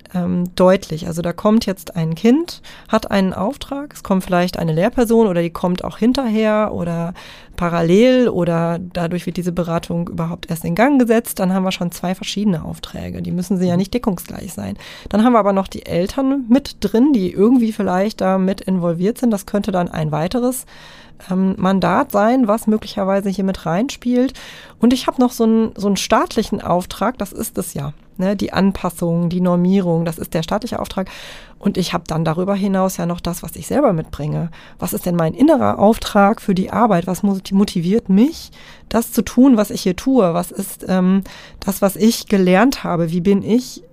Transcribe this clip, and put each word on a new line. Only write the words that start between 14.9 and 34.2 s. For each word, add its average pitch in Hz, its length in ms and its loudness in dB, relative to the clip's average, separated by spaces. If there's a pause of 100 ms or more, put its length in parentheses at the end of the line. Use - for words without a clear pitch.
Dann 214 140 2
haben 247 100 6
wir 226 60 6
aber 202 120 2
noch 190 160 0
die - 160 -12
Eltern 262 640 -2
mit 269 320 2
drin, 233 320 4
die 185 180 2
irgendwie 226 420 4
vielleicht 196 500 -2
da 190 160 2
mit 190 240 -2
involviert 180 560 0
sind. 240 120 2
Das 202 140 -2
könnte 208 280 -2
dann 180 160 0
ein 156 220 -4
weiteres, 233 540 -2 (680)
ähm, 190 280 2
Mandat 190 540 0
sein, 226 360 2
was 220 180 -2
möglicherweise 202 600 -2
hier 190 160 -2
mit 190 220 -4
reinspielt. 247 640 0 (460)
Und 247 160 4
ich - 120 -4
hab 311 120 0
noch 247 140 2
so 226 120 0
einen, 226 320 2
so 196 100 -4
einen 196 120 2
staatlichen 226 640 0
Auftrag, 185 560 -2
das 196 140 -8
ist - 260 -8
es - 160 -8
ja, 147 180 -6 (240)
ne? 196 200 0
Die - 180 -6
Anpassung, 175 760 0
die 180 140 0
Normierung, 175 640 2
das 165 120 -6
ist - 140 -8
der 165 100 -2
staatliche 208 380 -6
Auftrag. - 300 -6 (480)
Und 196 180 -2
ich 185 160 -2
hab 175 160 -6
dann 160 160 -2
darüber 180 300 -2
hinaus 190 420 0
ja 175 80 -4
noch 175 160 -4
das, 175 220 -6
was - 140 -14
ich 165 100 -14
selber 233 260 2
mitbringe. 156 560 -4 (300)